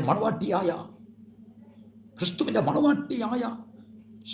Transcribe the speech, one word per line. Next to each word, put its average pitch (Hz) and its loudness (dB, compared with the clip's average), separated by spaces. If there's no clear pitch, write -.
മണവാട്ടിയായ, 196 2
ക്രിസ്തുവിൻ്റെ 214 0
മണവാട്ടിയായ 262 2